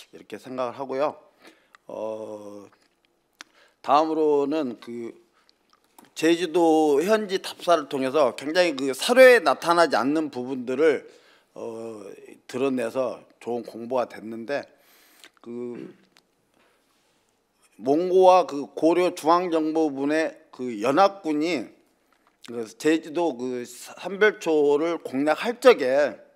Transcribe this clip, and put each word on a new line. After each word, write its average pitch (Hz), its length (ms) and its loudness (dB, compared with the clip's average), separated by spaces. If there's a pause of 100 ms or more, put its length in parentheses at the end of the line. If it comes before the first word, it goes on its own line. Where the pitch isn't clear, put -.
(120)
이렇게 - 240 -18
생각을 123 400 -8
하고요. 135 400 -6 (720)
어, 104 800 -14 (1160)
다음으로는 147 1000 0
그 117 340 -12 (1000)
제주도 160 880 2
현지 214 360 -2
답사를 160 480 -2
통해서 131 460 0
굉장히 165 400 -2
그 131 200 -4
사료에 247 440 8
나타나지 160 560 2
않는 143 360 0
부분들을, 127 800 -2 (460)
어, 113 480 -14 (460)
드러내서 123 720 -4 (180)
좋은 117 240 -8
공부가 117 460 -6
됐는데 113 560 -10 (760)
그 120 540 -14 (1800)
몽고와 180 680 4
그 143 280 -8
고려 175 400 2
중앙정보분의 156 1200 0 (140)
그 120 320 -8
연합군이 156 840 0 (840)
그 113 280 -12
제주도 160 600 -2
그 123 280 -8
삼별초를 165 1300 0
공략할 151 600 -4
적에 139 580 4 (180)